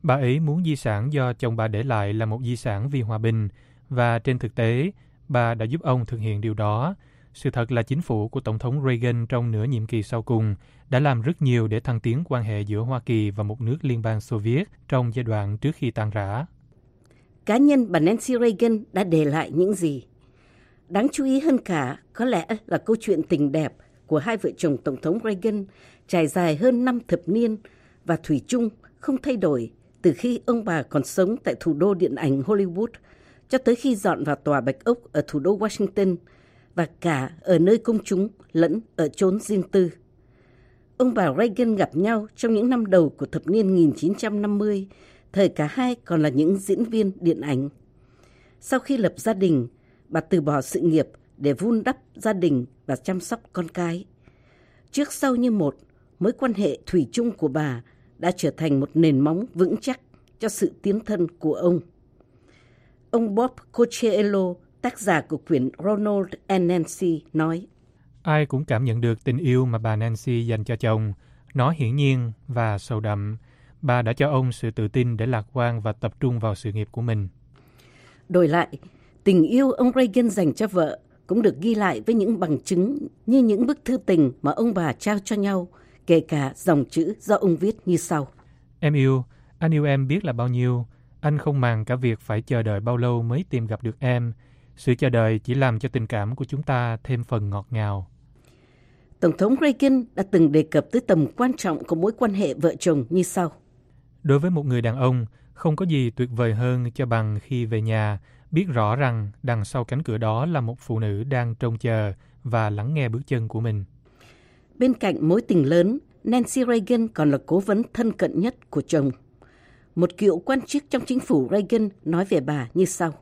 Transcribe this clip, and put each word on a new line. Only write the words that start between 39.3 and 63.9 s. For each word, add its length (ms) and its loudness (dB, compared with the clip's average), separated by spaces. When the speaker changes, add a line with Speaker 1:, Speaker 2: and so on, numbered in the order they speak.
Speaker 2:
riêng 240 -2
tư. 280 2
Ông 160 2
bà 240 2
Reagan 380 0
gặp 200 0
nhau 400 0
trong 180 0
những 160 2
năm 160 0
đầu 240 4
của 160 -6
thập 220 -8
niên 280 2
nghìn 200 6
chín 220 -2
trăm 240 -4
năm 160 -2
mươi, 300 -2
thời 180 4
cả 220 -2
hai 240 -2
còn 260 -2
là 80 2
những 280 2
diễn 260 -2
viên 280 0
điện 200 0
ảnh. 280 -2
Sau 200 -2
khi 180 -2
lập 200 0
gia 160 -2
đình, 340 2
bà 120 -2
từ 200 0
bỏ 200 0
sự 180 -6
nghiệp 280 2
để 160 0
vun 300 0
đắp 140 0
gia 180 -2
đình 320 2
và 100 -2
chăm 240 -6
sóc 200 -8
con 140 -4
cái. 380 -6
Trước 220 -2
sau 220 0
như 160 0
một, 240 0
mối 120 0
quan 220 -2
hệ 320 -2
thủy 260 0
chung 200 -2
của 160 -4
bà 360 -4
đã 140 -2
trở 260 -2
thành 220 0
một 140 -2
nền 260 4
móng 340 0
vững 280 2
chắc 180 -6
cho 100 -4
sự 320 -2
tiến 180 0
thân 280 -2
của 140 0
ông. 260 2
Ông 240 0
Bob 160 0
Cocciello, 840 2